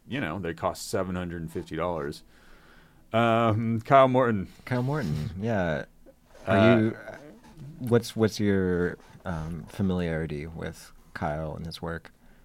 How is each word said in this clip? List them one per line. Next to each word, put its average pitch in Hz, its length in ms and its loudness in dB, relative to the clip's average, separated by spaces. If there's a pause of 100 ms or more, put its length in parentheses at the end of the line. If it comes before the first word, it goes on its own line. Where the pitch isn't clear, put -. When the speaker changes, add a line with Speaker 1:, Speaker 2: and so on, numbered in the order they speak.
Speaker 1:
you 135 140 -8
know, 85 180 -6
they 85 160 -4
cost 85 340 -4
seven 92 280 -2
hundred 85 260 -6
and 80 80 -8
fifty 82 240 -8
dollars. 80 480 -4 (920)
Um, 113 680 2
Kyle 135 260 8
Morton. 117 400 2 (160)
Speaker 2:
Kyle 123 180 -2
Morton, 139 560 -2
yeah. 92 460 0 (640)
Are 95 100 4
Speaker 1:
Uh, 95 220 8
Speaker 2:
you, 110 180 2 (840)
what's, 117 360 2
what's 110 240 2
your, 92 560 2 (300)
um, 82 420 -6
familiarity 82 800 -2
with 82 460 -12 (200)
Kyle 78 420 -4
and 80 120 -10
his 80 160 -12
work? 82 280 -8 (340)